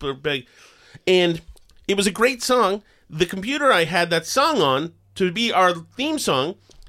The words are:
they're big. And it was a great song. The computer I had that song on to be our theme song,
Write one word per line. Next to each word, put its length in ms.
they're 120
big. 320
And 340
it 80
was 100
a 60
great 320
song. 400
The 160
computer 460
I 140
had 240
that 160
song 360
on 320
to 160
be 220
our 200
theme 460
song, 360